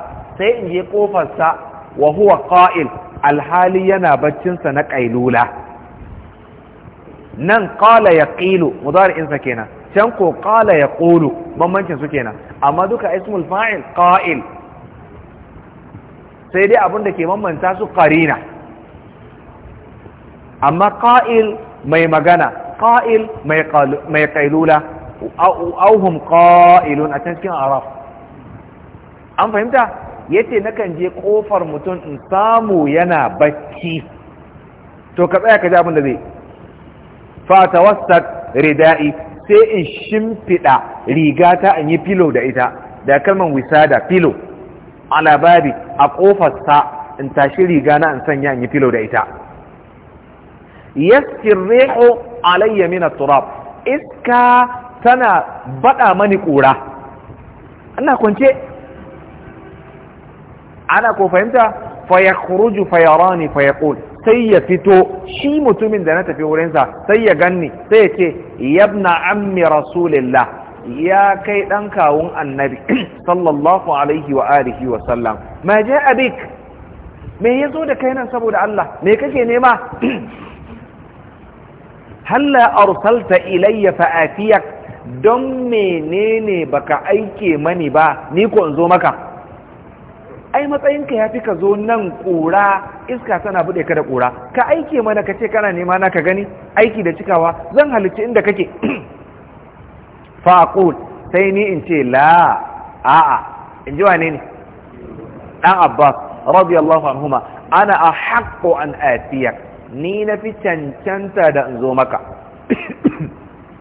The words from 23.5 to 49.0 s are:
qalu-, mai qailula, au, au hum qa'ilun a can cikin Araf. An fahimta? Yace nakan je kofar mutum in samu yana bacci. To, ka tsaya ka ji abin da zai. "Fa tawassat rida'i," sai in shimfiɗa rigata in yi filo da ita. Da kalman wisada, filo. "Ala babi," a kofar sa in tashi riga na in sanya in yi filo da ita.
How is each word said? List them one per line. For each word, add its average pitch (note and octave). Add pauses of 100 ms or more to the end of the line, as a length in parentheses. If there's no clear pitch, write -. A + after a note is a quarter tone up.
qalu-, C#3+
mai D3+
qailula, D#3 (560)
au, E3+
au G#3
hum F3
qa'ilun E3+
a C#3+
can E3+
cikin F3+
Araf. C#3 (1500)
An G#3+
fahimta? A#3 (460)
Yace G#3+
nakan G3
je F3+ (120)
kofar G#3
mutum D#3+
in C#3+ (100)
samu G#3
yana D#3 (100)
bacci. D3+ (1120)
To, F3
ka F#3
tsaya G#3+
ka F3+
ji F3
abin E3+
da D3
zai. C3 (1300)
"Fa F#3
tawassat F3 (320)
rida'i," D3+ (340)
sai G#3 (160)
in E3+ (240)
shimfiɗa G#3 (320)
rigata D#3+
in D3+
yi E3
filo F3+
da B2
ita. B2 (340)
Da C#3
kalman F#3
wisada, D3+
filo. F3 (760)
"Ala D3+
babi," D#3 (260)
a C#3+
kofar F#3 (120)
sa - (420)
in C#3
tashi C#3+
riga D3
na D#3
in B2+
sanya C#3
in B2
yi B2
filo C3+
da A#2
ita. A2 (1700)